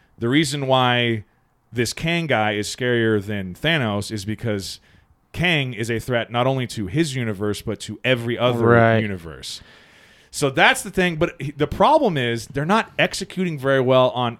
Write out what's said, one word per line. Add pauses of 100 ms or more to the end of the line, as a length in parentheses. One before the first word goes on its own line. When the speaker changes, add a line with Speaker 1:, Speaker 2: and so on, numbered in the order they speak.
(200)
Speaker 1:
the
reason
why (480)
this
Kang
guy
is
scarier
than
Thanos
is
because (540)
Kang
is
a
threat
not
only
to
his
universe,
but
to
every
other
Speaker 2:
Right.
Speaker 1:
universe. (680)
So
that's
the
thing.
But
he,
the
problem
is
they're
not
executing
very
well
on